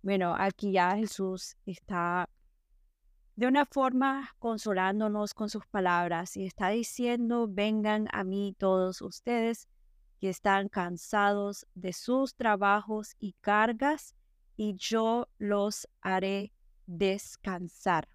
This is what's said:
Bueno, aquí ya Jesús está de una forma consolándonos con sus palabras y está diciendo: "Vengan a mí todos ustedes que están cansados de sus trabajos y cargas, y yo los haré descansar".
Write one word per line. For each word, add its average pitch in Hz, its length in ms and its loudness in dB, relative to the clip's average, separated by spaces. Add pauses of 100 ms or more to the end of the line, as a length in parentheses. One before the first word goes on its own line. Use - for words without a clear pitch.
Bueno, 190 360 0
aquí 196 320 -2
ya 185 240 4
Jesús 196 640 -4 (100)
está 175 640 -4 (1040)
de 240 140 0
una 277 180 6
forma 269 720 0
consolándonos 208 960 0
con 214 160 -6
sus 208 160 -8
palabras 175 720 0
y 190 100 -6
está 185 220 -4
diciendo: 240 800 0
"Vengan 214 640 0
a 202 100 -2
mí 196 340 -2
todos 185 460 2
ustedes 226 640 -4 (540)
que 190 80 -2
están 196 400 2
cansados 202 1040 0
de 175 180 -6
sus 262 440 0
trabajos 208 840 0
y 196 220 -8
cargas, 226 760 0 (420)
y 208 200 -2
yo 226 500 0 (120)
los 208 500 0 (140)
haré 196 500 -2 (340)
descansar". 185 1300 -2